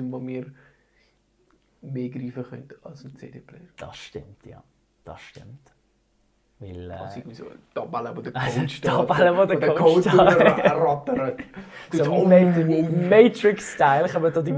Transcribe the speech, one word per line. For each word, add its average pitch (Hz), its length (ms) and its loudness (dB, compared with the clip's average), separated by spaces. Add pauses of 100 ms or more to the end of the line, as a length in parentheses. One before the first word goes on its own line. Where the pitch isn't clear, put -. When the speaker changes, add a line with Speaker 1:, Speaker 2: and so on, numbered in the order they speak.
(120)
Speaker 1:
wo 127 140 -12
wir 127 200 -12 (1400)
mehr 127 280 -12
greifen 127 340 -14
können 127 260 -20 (140)
als - 220 -20
ein 135 100 -20
C-D-Player. - 460 -20 (160)
Speaker 2:
Das - 200 -20
stimmt, - 480 -20
ja. 120 180 -20 (400)
Das 82 180 -20
stimmt. - 520 -20 (840)
Weil, 90 300 -16
äh, 90 40 -16
Speaker 1:
Also 95 260 -16
irgendwie 117 160 -20
so - 100 -20
eine - 140 -20 (140)
Tabelle, 117 440 -10
wo - 40 -14
der 123 140 -14
Speaker 2:
<laughs> 131 60 -6
also 127 200 -6
Speaker 1:
Coach 151 160 -6
steht, - 120 -6
Speaker 2:
Tabelle, 175 480 2
wo 190 80 4
der 190 120 -2
Speaker 1:
wo - 20 -2
der - 160 0
Speaker 2:
Coach 160 40 -2 (140)
Speaker 1:
Coach 180 140 2
Speaker 2:
steht. 180 120 4
Speaker 1:
durchrattert. 165 1200 2 (260)
Speaker 2:
<laughs> - 260 -20
So 160 120 -2
Speaker 1:
So, 160 220 0
Speaker 2:
Ma-, 185 100 6
Speaker 1:
oh, 165 540 2
oh. 175 200 -2
Speaker 2:
Matrix-Style 196 1000 2
kommen 165 240 -2
da 165 80 -2
die 147 160 -4